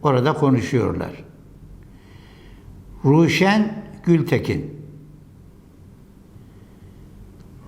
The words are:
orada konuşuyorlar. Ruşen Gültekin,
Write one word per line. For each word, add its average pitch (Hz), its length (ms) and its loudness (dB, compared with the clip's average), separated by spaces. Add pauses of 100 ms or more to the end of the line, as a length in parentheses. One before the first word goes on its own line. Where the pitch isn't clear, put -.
orada 139 300 2
konuşuyorlar. 107 760 0 (1900)
Ruşen 185 800 2 (220)
Gültekin, - 760 0 (2750)